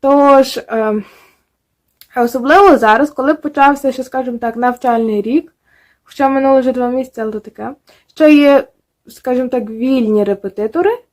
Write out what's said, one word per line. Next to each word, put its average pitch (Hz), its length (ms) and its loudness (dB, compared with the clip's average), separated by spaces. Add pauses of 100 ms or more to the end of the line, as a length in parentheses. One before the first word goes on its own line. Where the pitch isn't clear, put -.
Тож, 277 560 4
е, 220 380 -4 (1200)
особливо 262 600 2
зараз, 226 320 2
коли 269 240 -2
почався, 277 580 0
ще, 254 120 -8
скажімо 247 340 -8
так, 233 180 -8
навчальний 233 680 -2
рік, 262 300 -4 (520)
хоча - 240 -4
минуло 269 320 2
вже 254 120 -2
два 247 160 -4
місяці, 254 320 -8
але 220 120 -8
то 214 80 -10
таке, 214 300 -16 (440)
що 311 140 2
є, 285 360 4 (440)
скажімо 254 400 -6
так, 233 220 -6
вільні 220 540 -2
репетитори 208 680 -4 (220)